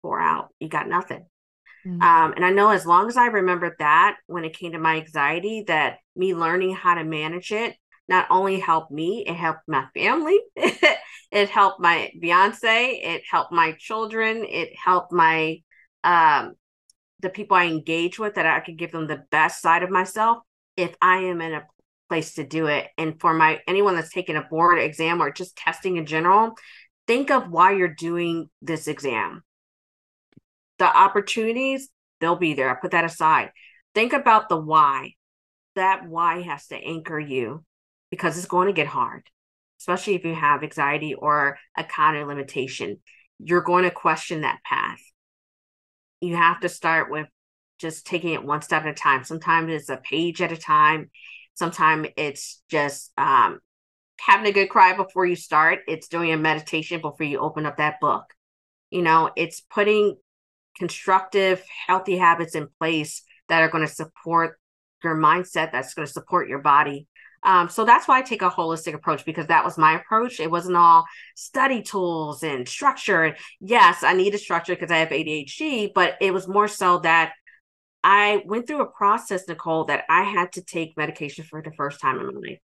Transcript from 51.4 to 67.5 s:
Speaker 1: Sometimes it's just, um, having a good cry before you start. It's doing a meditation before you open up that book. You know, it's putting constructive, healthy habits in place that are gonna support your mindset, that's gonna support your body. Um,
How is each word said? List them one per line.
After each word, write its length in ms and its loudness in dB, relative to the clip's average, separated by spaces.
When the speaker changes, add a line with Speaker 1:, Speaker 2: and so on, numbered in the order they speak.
Speaker 1:
Sometimes 640 0
it's 540 -8
just, 480 -4
um, 420 4
having 280 4
a 60 4
good 180 2
cry 260 6
before 300 -2
you 100 0
start. 500 2
It's 220 -8
doing 240 -2
a 40 0
meditation 640 -2
before 260 -8
you 120 -4
open 280 -6
up 100 -8
that 240 -2
book. 240 -2
You 120 -2
know, 340 4
it's 240 -4
putting 560 2
constructive, 840 0
healthy 300 0
habits 380 2
in 140 -8
place 440 -4
that 120 2
are 80 4
gonna 180 -2
support 720 -4
your 140 -2
mindset, 540 0
that's 240 -8
gonna 120 -8
support 420 -4
your 120 -8
body. 460 2
Um, 240 4